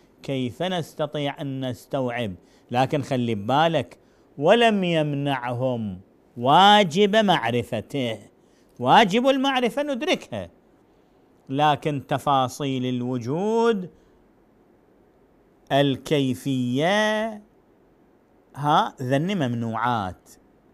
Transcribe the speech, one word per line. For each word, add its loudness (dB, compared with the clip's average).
كيف -6
نستطيع -6
أن -6
نستوعب؟ -6
لكن 0
خلي -2
ببالك، -2
ولم 4
يمنعهم -2
واجب 6
معرفته، 0
واجب 4
المعرفة 0
ندركها، -4
لكن 0
تفاصيل 0
الوجود -2
الكيفية 0
ها 0
ذن 0
ممنوعات، -4